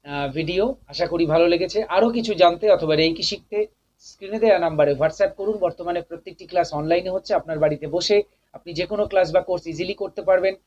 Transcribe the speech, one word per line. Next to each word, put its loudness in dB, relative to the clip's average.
আহ, -6
ভিডিও। -2
আশা -4
করি 0
ভালো 4
লেগেছে। 0
আরও 2
কিছু -2
জানতে 4
অথবা 2
রেইকি 0
শিখতে -4
স্ক্রিনে -10
দেওয়া 4
নাম্বারে 2
WhatsApp 0
করুন। -4
বর্তমানে -4
প্রত্যেকটি -18
ক্লাস -2
অনলাইনে -2
হচ্ছে। -4
আপনার -4
বাড়িতে 0
বসে 2
আপনি -16
যে -4
কোনো -4
ক্লাস 2
বা 2
কোর্স -6
ইজিলি -6
করতে -8
পারবেন। 2